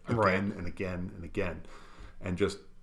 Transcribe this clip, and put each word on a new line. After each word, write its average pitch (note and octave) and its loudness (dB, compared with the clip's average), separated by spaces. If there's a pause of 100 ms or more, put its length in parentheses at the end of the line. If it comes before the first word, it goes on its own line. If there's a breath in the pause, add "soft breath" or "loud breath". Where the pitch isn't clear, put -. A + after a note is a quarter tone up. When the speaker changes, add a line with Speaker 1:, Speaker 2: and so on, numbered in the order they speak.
Speaker 1:
again A#2+ 4
Speaker 2:
Right. F#2+ 8
Speaker 1:
and G2 0
again F#2 -2
and F2+ -8
again. E2+ -2 (580 loud breath)
And F2+ 0
just, F#2 2 (240)